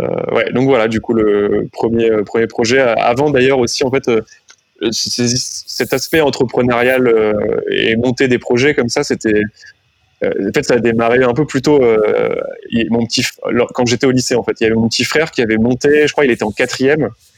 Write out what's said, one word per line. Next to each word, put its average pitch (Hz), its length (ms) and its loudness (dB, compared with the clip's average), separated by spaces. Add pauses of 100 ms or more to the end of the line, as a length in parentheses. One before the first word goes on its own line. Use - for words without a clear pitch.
(340)
ouais, 110 200 0
donc 127 120 2
voilà, 120 220 4
du 110 140 -2
coup, - 120 -2
le 104 580 0
premier, 117 380 0
euh, 107 140 0
premier 113 240 -2
projet. 117 320 0
Euh, 120 160 2
avant, 120 340 2
d'ailleurs, 131 300 2
aussi, 120 240 -2
en 127 80 -2
fait, 135 160 -2
euh, 113 140 2 (720)
c'est, - 360 -4
c'est, 120 100 -2
cet - 560 -8
aspect 156 280 -2
entrepreneurial, 127 880 0
euh, 110 260 2 (380)
et 107 240 0
monter 127 320 0
des 117 120 2
projets 131 340 0
comme 123 160 -2
ça, 147 140 -2
c'était, 107 380 0 (800)
euh, 98 60 -2 (200)
en 107 40 -4
fait, 143 100 0
ça 131 120 2
a 120 40 2
démarré 117 440 2
un 120 100 2
peu 143 120 0
plus 135 160 -4
tôt, 147 200 4
euh, 110 540 2 (340)
il, 113 220 -2
mon 117 140 0
petit - 160 -4
f-, - 100 -4 (180)
lors, 98 240 0
quand 123 120 0
j'étais 120 220 0
au 127 40 4
lycée, 127 240 0
en 113 80 0
fait. 107 160 -2
Il - 40 -2
y 113 40 4
avait 110 80 0
mon 113 140 2
petit - 160 -2
frère 156 260 -2
qui - 100 -2
avait 110 160 0
monté, 143 500 2
je - 40 -4
crois, 147 140 0
il 123 60 2
était 110 120 -2
en 107 80 -2
quatrième, 131 580 0 (280)